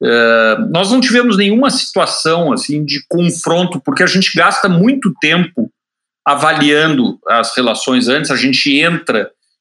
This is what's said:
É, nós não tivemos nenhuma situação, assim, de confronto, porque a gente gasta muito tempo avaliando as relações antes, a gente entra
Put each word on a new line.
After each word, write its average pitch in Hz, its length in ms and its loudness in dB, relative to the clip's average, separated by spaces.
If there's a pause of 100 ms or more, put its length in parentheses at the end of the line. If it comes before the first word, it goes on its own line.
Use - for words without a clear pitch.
É, 117 560 2 (120)
nós 180 200 0
não 247 120 2
tivemos 247 340 0
nenhuma 214 340 2
situação, 165 840 -2
assim, 147 320 -4
de 143 240 -8
confronto, 170 720 -2
porque 147 220 -2
a 175 40 2
gente 185 300 0
gasta - 320 0
muito 202 500 2
tempo 156 500 -2 (560)
avaliando 147 1000 2
as 113 260 0
relações 123 540 0
antes, 147 240 -2
a 127 60 -2
gente 135 400 0
entra 156 520 0 (320)